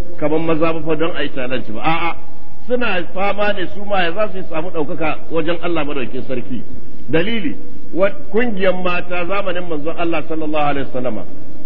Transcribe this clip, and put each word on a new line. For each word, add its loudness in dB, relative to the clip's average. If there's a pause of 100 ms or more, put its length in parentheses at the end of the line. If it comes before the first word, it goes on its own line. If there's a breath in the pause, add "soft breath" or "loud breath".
(180)
kamar 0
maza 0
ba 0
fa 0
don 0
a -2
yi -2
challenge 0
ba, 0
a'a, 0 (520)
suna 0 (100)
fama 0
ne 0
su 0
ma 0
ya 0
za 0
su 0
yi 0
samu 0
ɗaukaka 0 (140)
wajen 0
Allah 0
madaukakin 0
sarki. 0 (480)
Dalili, 0 (380)
wa-, 2 (200)
kungiyar 2 (100)
mata 0
zamanin -2
manzon 0
Allah 0
sallallahu 0
alaihi 0
wasallama 0 (420)